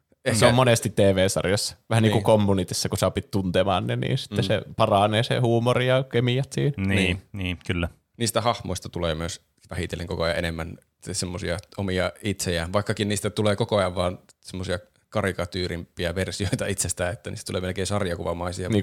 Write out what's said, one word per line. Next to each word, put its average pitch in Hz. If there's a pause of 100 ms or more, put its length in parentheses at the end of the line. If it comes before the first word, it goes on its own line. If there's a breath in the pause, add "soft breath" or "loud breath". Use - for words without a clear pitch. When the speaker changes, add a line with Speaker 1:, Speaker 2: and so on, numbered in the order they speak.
(260)
Speaker 1:
Se 127
Speaker 2:
Ehkä 117
Speaker 1:
on 120
monesti 120
T -
V-sarjassa. 98 (140)
Vähän 113
niin 110
kuin 117
Speaker 2:
Niin. 101
Speaker 1:
Communityssä, 101
kun 98
sä 98
opit -
tuntemaan 95
ne, 120
niin 123
sitten 104
Speaker 2:
Mm. -
Speaker 1:
se 101 (140)
paranee 107
se 117
huumori 120
ja 131
kemiat 123
siinä. 139
Speaker 3:
Niin, 98
Speaker 2:
Niin. 92 (100)
Speaker 3:
niin, 90 (100)
kyllä. 85 (280)
Speaker 2:
Niistä 117
hahmoista 104
tulee 85
myös 85 (280)
vähitellen 87
koko 87
ajan 82
enemmän 85 (260)
se-, 95
semmosia 90 (200)
omia 92 (120)
itsejään, 92
vaikkakin 104
niistä 104
tulee 104
koko 113
ajan 92
vaan 90 (220)
semmosia 92 (300)
karikatyyrimpiä 87
versioita 95
itsestään, 92
että -
niistä 98
tulee 95
melkein 92
sarjakuvamaisia, 87
Speaker 1:
Niin -
kuin 107